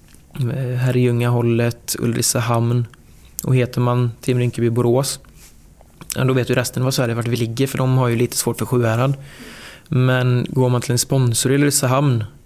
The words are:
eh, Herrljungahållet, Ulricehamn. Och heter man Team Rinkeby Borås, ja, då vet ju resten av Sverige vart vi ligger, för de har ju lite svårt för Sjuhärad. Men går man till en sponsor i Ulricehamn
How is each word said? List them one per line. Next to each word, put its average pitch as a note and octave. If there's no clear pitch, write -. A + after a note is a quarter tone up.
eh, B2+
Herrljungahållet, A#2+
Ulricehamn. A#2
Och B2+
heter B2
man B2
Team B2
Rinkeby A#2
Borås, A#2+
ja, B2
då C3
vet B2+
ju B2
resten B2
av C3
Sverige A#2+
vart A#2
vi A#2+
ligger, A#2
för -
de C3
har B2+
ju A#2+
lite A#2
svårt A#2
för A2
Sjuhärad. A#2+
Men B2+
går B2+
man B2
till -
en B2
sponsor B2+
i C#3
Ulricehamn C3+